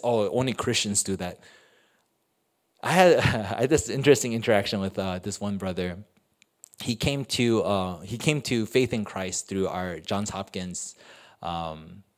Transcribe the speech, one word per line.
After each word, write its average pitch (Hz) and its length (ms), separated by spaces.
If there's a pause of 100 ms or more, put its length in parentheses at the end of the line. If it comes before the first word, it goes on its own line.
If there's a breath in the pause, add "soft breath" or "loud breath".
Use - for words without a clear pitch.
"Oh, 113 260
only 127 220
Christians 107 500
do 95 140
that." 90 240 (1400 soft breath)
I 139 80
had, 175 260
<laughs> 110 400
I 110 40
had 131 60
this 147 200
interesting 127 440
interaction 110 460
with, 95 180
uh, 95 220
this 101 220
one 101 180
brother. 90 400 (800)
He - 160
came 139 300 (100)
to, 113 300
uh, 92 380
he 98 140
came 147 260
to 113 220
faith 127 280
in 110 120
Christ 95 440
through 95 180
our 90 320
Johns 101 320
Hopkins, 92 640 (480 loud breath)
um, 82 640 (140)